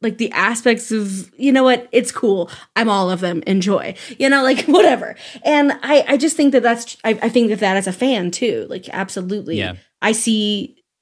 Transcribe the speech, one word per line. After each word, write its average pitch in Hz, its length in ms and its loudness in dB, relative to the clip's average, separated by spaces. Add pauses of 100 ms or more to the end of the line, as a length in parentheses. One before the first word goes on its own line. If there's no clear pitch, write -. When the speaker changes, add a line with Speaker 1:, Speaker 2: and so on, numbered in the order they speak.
Speaker 1:
like, 220 180 -6
the 233 120 -4
aspects 226 600 0
of, 196 480 -6
you 269 120 2
know 262 120 4
what, 247 280 2
it's 233 200 2
cool. 196 400 -2 (240)
I'm 226 120 2
all 196 220 2
of 185 100 -2
them. 175 280 -4
Enjoy. 190 480 0 (240)
You 269 100 2
know, 277 140 2
like, 262 220 2
<laughs> - 20 -4
whatever. 262 480 4 (280)
And 285 280 4 (100)
I, 285 260 4
I 269 100 2
just 294 200 0
think 285 140 4
that 254 100 4
that's, 233 420 -2
I, 220 200 0
I 233 60 0
think 233 200 4
that 208 120 -2
that 190 160 2
as 190 100 -2
a 185 40 -4
fan, 214 380 -2
too. 165 400 -4
Like, 185 200 -12
absolutely. 190 680 -6
Speaker 2:
Yeah. 92 160 -6 (300)
Speaker 1:
I 214 80 2
see 214 680 -2 (240)